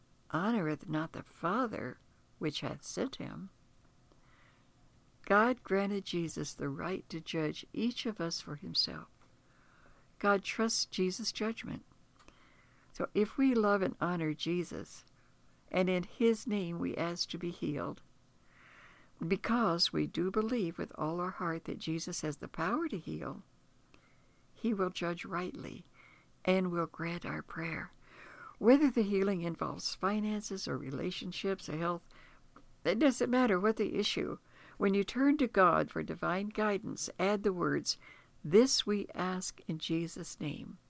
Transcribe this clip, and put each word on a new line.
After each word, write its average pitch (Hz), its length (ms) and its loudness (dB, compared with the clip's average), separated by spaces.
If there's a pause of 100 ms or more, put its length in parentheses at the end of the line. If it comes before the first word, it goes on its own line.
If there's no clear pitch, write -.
(340)
honoreth 165 560 0
not 156 240 -2
the - 100 -10
Father 196 760 -4 (400)
which 151 220 -2
hath 139 220 -6
sent 247 340 -4
him." - 340 -10 (1700)
God 226 380 4
granted 196 400 0
Jesus 160 500 -4
the 143 160 -4
right 170 400 -6
to 165 120 -8
judge 156 500 -4
each 233 340 -2
of 214 140 -6
us 165 220 -4
for - 140 -10
himself. 160 520 -4 (1120)
God 202 260 4
trusts - 420 0
Jesus' 190 460 -2
judgment. - 540 -6 (1080)
So - 220 -4
if 208 240 0
we 269 160 6
love 202 280 4
and - 200 -2
honor 165 320 0
Jesus, - 720 -4 (640)
and 185 180 2
in 180 140 2
his 226 440 2
name 175 320 -2
we 175 180 -2
ask 170 320 -4
to 165 80 -8
be 175 140 -6
healed, 151 500 -4 (1200)
because 185 680 2
we 151 140 0
do 175 240 -2
believe 214 460 0
with 165 180 -6
all 160 240 -2
our 180 120 -2
heart 165 340 -4
that - 120 -6
Jesus 165 440 -4
has 151 160 -4
the - 100 -10
power 226 400 -2
to 226 100 -6
heal, 156 460 -8 (1120)
he 233 200 -2
will 190 160 0
judge 175 360 -4
rightly - 600 -8 (580)
and 185 280 4
will 170 160 0
grant 170 380 -8
our 156 160 -6
prayer. 165 500 -8 (640)
Whether 277 320 8
the 226 140 2
healing 196 380 2
involves 160 520 -4
finances 208 760 -2
or 135 100 -2
relationships 180 920 -4
or 156 80 -4
health, 170 300 -2 (760)
it 196 140 4
doesn't 247 320 4
matter 240 300 6
what 220 160 4
the 208 200 0
issue. - 420 0 (400)
When 202 160 4
you 202 100 4
turn 277 340 4
to 269 100 4
God 160 440 6
for 160 100 -2
divine 170 460 -2
guidance, 214 640 -2 (100)
add 202 240 2
the 208 80 4
words, 165 460 0 (440)
"This 220 460 6
we 208 260 0
ask 185 540 -4
in 160 120 -2
Jesus' 165 600 -4
name." - 380 -6 (120)